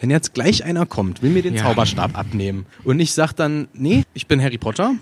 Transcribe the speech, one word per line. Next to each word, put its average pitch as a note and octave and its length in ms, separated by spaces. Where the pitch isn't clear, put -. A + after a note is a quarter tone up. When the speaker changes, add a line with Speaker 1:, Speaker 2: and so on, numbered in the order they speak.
Speaker 1:
wenn B2 100
jetzt D#3 240
gleich B2 300
einer E3+ 200
kommt, F#2+ 380
will C3+ 80
mir F3+ 100
den F3 140
Speaker 2:
Ja. A2 80
Speaker 1:
Zauberstab G#2+ 520
abnehmen?“ G2 520
Und C3 160
ich E3 140
sag D#3 200
dann, D3+ 400
„Nee, E3 300
ich - 140
bin C#3+ 120
Harry B2+ 200
Potter, G3 420